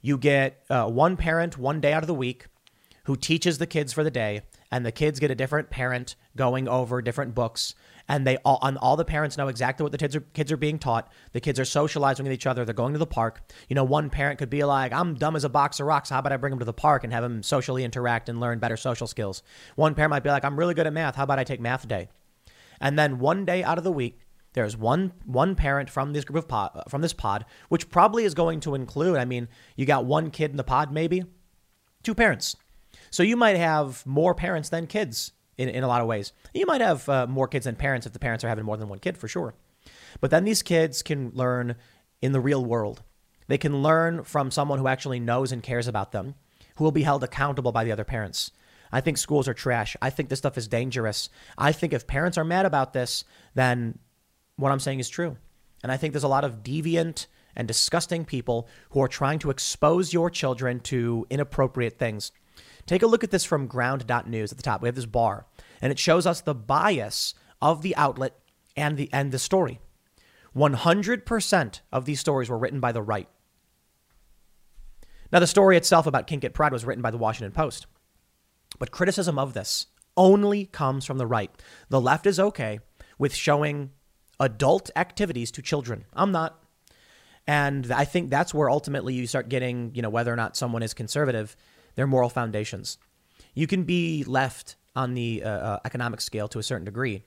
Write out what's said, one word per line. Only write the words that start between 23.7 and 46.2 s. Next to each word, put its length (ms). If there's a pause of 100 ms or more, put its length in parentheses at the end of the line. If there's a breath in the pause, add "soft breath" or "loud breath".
of 60
the 80
week, 300 (320)
there's 240
one, 340 (140)
one 300
parent 340
from 240
this 100
group 200
of 40
pod, 400
from 140
this 120
pod, 320 (220 loud breath)
which 220
probably 340
is 100
going 280
to 120
include, 440
I 80
mean, 240 (260 soft breath)
you 100
got 200
one 260
kid 200
in 60
the 60
pod, 300
maybe 320 (760)
two 120
parents. 400 (560 soft breath)
So 100
you 140
might 220
have 480
more 280
parents 360
than 180
kids 460 (240)
in, 120
in 140
a 40
lot 140
of 60
ways. 260 (200 soft breath)
You 120
might 160
have, 260
uh, 180
more 220
kids 180
than 100
parents 300
if 80
the 60
parents 240
are 40
having 180
more 120
than 120
one 100
kid, 180
for 100
sure. 280 (640 loud breath)
But 100
then 140
these 180
kids 400
can 320
learn 420 (460 soft breath)
in 100
the 100
real 220
world. 400 (440)
They 100
can 240
learn 420
from 280
someone 280
who 80
actually 320
knows 320
and 120
cares 240
about 240
them, 240 (400 soft breath)